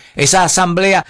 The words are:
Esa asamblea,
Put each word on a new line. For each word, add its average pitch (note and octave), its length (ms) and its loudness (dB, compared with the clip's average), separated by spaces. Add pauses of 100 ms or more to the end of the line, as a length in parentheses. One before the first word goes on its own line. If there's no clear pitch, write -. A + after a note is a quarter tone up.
(160)
Esa F3+ 300 2
asamblea, F#3 640 0